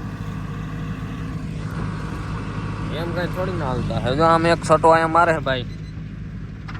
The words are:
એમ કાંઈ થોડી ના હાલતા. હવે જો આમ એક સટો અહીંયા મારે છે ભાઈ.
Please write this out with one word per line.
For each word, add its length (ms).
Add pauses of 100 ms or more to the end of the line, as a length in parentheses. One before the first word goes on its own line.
(3000)
એમ 100
કાંઈ 160
થોડી 300
ના 80
હાલતા. 340
હવે 160
જો 80
આમ 220
એક 180
સટો 280
અહીંયા 160
મારે 260
છે 60
ભાઈ. 260 (1160)